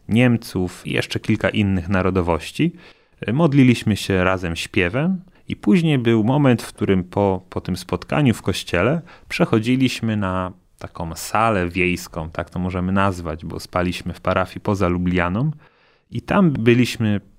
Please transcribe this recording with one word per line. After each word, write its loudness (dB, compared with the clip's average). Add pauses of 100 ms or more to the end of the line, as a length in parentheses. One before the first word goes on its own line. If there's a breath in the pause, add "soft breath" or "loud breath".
Niemców 0
i -6
jeszcze -4
kilka 0
innych 0
narodowości. 0 (480 loud breath)
E, -4
modliliśmy 4
się 0
razem 0
śpiewem -2 (280 soft breath)
i -6
później 2
był 4
moment, 2
w -14
którym 0
po, 0
po -6
tym -4
spotkaniu 0
w -8
kościele -2 (260 loud breath)
przechodziliśmy 0
na -2 (260)
taką -10
salę 0
wiejską, -2
tak -8
to -8
możemy -4
nazwać, -2
bo -10
spaliśmy -4
w -16
parafii -2
poza 0
Lublianą 0 (600 soft breath)
i -8
tam 4
byliśmy 2 (180)